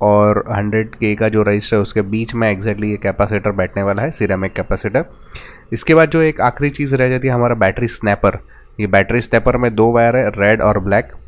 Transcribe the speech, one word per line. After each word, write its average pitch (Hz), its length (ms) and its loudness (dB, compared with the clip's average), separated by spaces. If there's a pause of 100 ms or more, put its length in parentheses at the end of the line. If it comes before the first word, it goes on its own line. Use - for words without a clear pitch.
और 104 500 2
हंड्रेड 104 440 -2
के 104 200 -2
का 110 140 0
जो 107 140 2
रजिस्टर 104 320 0
है 101 60 2
उसके 104 200 -2
बीच 110 340 -6
में 110 220 0
exactly 104 260 -4
ये 104 140 -2
capacitor 101 540 -2
बैठने 98 320 -4
वाला 101 180 -2
है, 151 100 -4
ceramic 95 420 -4
capacitor। 107 520 -2 (680)
इसके 156 220 2
बाद 160 140 6
जो 160 120 0
एक 156 200 0
आखिरी 127 280 0
चीज़ 139 260 -2
रह 127 140 2
जाती 127 180 -2
है 127 60 2
हमारा 120 220 2
battery 107 320 0
snapper। 101 520 0 (400)
ये 104 80 -2
battery 98 340 2
snapper 120 360 0
में 120 180 0
दो 110 160 4
wire 117 240 2
है, 123 140 0
red 101 320 2
और 104 180 2
black। 98 280 0 (200)